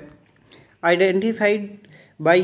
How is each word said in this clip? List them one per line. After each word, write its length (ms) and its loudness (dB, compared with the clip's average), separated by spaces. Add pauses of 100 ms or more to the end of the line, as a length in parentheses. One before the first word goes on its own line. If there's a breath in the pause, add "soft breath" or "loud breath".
(840 soft breath)
identified 840 0 (540 soft breath)
by 240 2